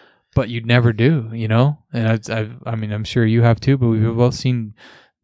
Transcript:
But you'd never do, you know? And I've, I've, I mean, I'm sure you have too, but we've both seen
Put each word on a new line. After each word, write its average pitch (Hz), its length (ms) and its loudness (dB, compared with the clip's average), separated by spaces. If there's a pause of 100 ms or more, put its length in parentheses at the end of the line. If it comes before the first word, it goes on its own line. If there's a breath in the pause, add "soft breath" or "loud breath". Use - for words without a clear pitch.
(340 soft breath)
But 120 140 -2
you'd 117 180 -8
never 120 260 4
do, 117 400 0
you 113 160 -6
know? 127 300 2 (140)
And 113 160 -2
I've, 113 200 -2
I've, 110 260 -4 (120)
I 117 80 -6
mean, 107 180 -6
I'm 107 120 -6
sure 120 200 0
you 113 180 4
have 117 180 4
too, 139 180 0
but 123 80 0
we've 113 300 2
both 123 180 2
seen 117 400 -4 (500 loud breath)